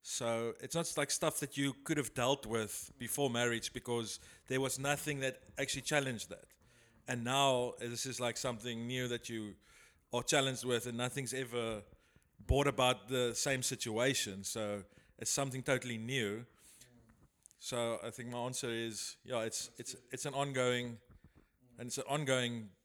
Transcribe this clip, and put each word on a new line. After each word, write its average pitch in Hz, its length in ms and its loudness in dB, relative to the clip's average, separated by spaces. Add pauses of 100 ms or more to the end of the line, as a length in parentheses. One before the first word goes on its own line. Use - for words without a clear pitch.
So 117 580 0
it's - 160 -8
not 165 200 -2
like 143 140 2
stuff - 300 0
that - 160 -4
you 139 180 2 (100)
could 160 120 0
have 127 180 -2
dealt 131 320 4
with 110 520 -2
before 131 320 0
marriage 120 420 2
because 117 480 -2 (260)
there 131 140 0
was 131 180 0
nothing 143 420 0
that 131 200 -2 (180)
actually 139 240 -2
challenged 135 480 0
that. - 140 -12 (640)
And 123 160 -2
now, 127 480 4 (100)
uh, 120 60 -4
this 117 180 -4
is, 120 140 -6
like, 117 160 0
something 117 500 -4
new 127 220 -2
that 120 200 -4
you 107 260 -6 (580)
are 120 100 2
challenged 135 420 2
with, 120 220 0
and 117 100 -6
nothing's 123 380 -2
ever 117 480 -4 (640)
brought 139 220 6
about 123 400 4
the 123 260 2
same 131 300 2
situation. 110 800 0
So 104 400 -4 (340)
it's - 140 -4
something 131 320 -2
totally 123 340 2
new. 113 460 0 (1120)
So 117 460 -2
I 117 60 -6
think 120 200 -10
my 120 80 -6
answer 123 320 -4
is, 113 540 -4
yeah, 123 160 0
it's, - 380 -4
it's, - 180 -10 (160)
it's 127 140 -8
an 139 80 -4
ongoing, 127 640 2 (840)
and 120 80 -6
it's 120 100 -4
an 131 100 -4
ongoing 127 600 0 (160)